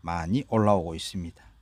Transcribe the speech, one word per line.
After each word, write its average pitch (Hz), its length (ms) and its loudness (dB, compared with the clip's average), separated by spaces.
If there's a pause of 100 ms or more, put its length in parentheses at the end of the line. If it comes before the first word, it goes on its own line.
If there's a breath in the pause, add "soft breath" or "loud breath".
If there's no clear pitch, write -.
많이 85 480 -2
올라오고 101 440 4
있습니다. 85 500 -10 (180)